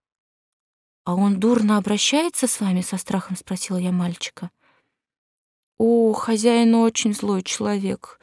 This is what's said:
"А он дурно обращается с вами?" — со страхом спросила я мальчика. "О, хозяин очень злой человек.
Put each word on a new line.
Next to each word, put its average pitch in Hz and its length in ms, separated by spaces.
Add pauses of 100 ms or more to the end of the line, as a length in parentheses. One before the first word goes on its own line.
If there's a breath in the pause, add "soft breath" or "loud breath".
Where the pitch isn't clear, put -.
(1040)
"А 175 100
он 196 240
дурно 214 400
обращается 247 680
с - 140
вами?" — 185 220
со 185 160
страхом 185 380
спросила - 420
я 180 140
мальчика. 180 580 (1300)
"О, 226 360
хозяин 226 600
очень 226 400
злой 202 280
человек. 196 800